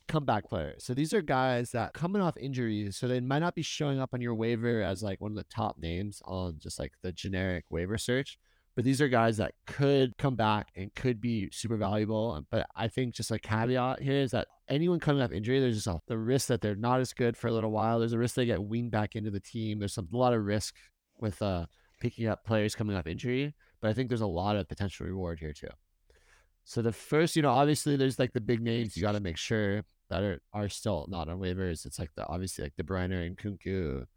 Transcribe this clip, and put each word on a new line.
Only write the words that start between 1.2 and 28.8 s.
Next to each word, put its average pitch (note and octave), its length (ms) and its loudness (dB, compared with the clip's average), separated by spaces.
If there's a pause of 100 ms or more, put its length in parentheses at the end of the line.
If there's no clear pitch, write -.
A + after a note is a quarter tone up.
guys C3 500 2
that A2+ 220 -2
coming G3 260 -2
off F3 160 0
injuries, A2 600 -2
so B2+ 120 -2
they B2+ 120 2
might C3+ 180 0
not F3 160 0
be E3 80 -4
showing C#3+ 360 -2
up C3 140 -2
on B2+ 80 -4
your A#2+ 140 -2
waiver A2+ 480 2
as, F#2 200 -2
like, G2 180 -4
one G#2+ 120 -6
of G#2+ 40 -6
the F#2 80 -6
top - 340 -4
names F2 480 -4
on F2+ 320 -4
just, - 200 -10
like, - 140 -6 (100)
the F#2 100 -4
generic F#2 580 -2
waiver F2+ 280 -2
search, B2+ 400 -2 (380)
but A#2 80 0
these C3+ 160 4
are D3 80 6
guys A2+ 300 6
that F#2+ 160 0 (120)
could C3+ 500 4
come C3+ 200 0
back G#2+ 400 2
and F#2+ 180 -8
could B2 260 0
be A2+ 300 0
super A2 260 -4
valuable. G#2+ 760 0
But - 260 0
I A2 120 -2
think B2 260 -2
just - 160 -6
a A2 80 0
caveat B2 640 0
here C3+ 200 2
is C3+ 100 2
that - 180 0 (200)
anyone E3 320 2
coming C#3+ 220 4
off A#2+ 100 0
injury, A2 280 2
there's B2 160 4
just G2+ 100 -4
a, E2+ 200 0
the A#2 120 -2
risk A#2+ 300 2
that A#2+ 120 2
they're G#2 160 0
not B2 240 2
as B2+ 120 -2
good A#2 240 2
for A#2+ 120 -2
a A#2 40 2
little A2 200 0
while. A2 260 2
There's A#2 140 2
a A2+ 60 2
risk A#2+ 180 0
they B2+ 100 2
get G2+ 160 2
weaned A#2 280 -4
back G#2+ 260 0
into A2 140 -4
the G2 100 -4
team. A2 380 -4
There's G2+ 140 -2
some, F2+ 200 -6
a A#2 40 -2
lot B2 180 6
of A2 100 2
risk G2+ 320 0 (420)
with, A2+ 240 -4
uh, F2+ 240 0 (340)
picking A#2+ 260 -2
up G#2 180 -2
players G#2+ 300 2
coming G#2 220 -2
off F2 100 -2
injury, B2 480 -2 (260)
but A2 100 2
I - 20 0
think B2 160 0
there's A#2 120 0
a A2 60 2
lot F#2+ 300 0
of F#2+ 120 -2
potential - 380 -6
reward F2 320 -4
here D#2 140 -8
too. - 160 -12 (960)
So - 160 -4
the A2+ 120 2
first, D#3+ 440 2
you D#3+ 60 6
know, C#3+ 80 6
obviously C#3+ 460 4
there's, C3 220 2
like, B2+ 140 2
the B2+ 80 0
big A2+ 220 0
names A2+ 340 0